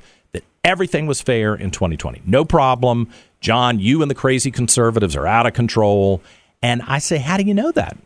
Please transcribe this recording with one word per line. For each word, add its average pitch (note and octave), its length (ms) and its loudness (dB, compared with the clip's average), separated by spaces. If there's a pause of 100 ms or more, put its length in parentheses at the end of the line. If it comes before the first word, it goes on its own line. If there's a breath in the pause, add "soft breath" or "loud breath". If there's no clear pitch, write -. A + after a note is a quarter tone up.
(300 soft breath)
that - 140 -12 (180)
everything F3 460 0
was C#3 120 -4
fair A2 360 0
in F#2+ 160 -6
twenty E2 240 -2
twenty. A#1+ 280 -10
"No C3 200 2
problem. B2 640 2 (320 loud breath)
John, A#2+ 400 2
you C3+ 220 2
and C#3+ 80 0
the C3+ 40 -4
crazy C3 380 -2
conservatives A2+ 640 0
are C#2+ 100 -4
out A2+ 200 2
of A#2 80 0
control." G2+ 680 2 (400 soft breath)
And B2 240 -2
I C3 140 -2
say, D#3+ 180 -2
"How D#3+ 200 -2
do G3+ 60 0
you G3+ 100 2
know C#4 180 0
that?" - 340 -4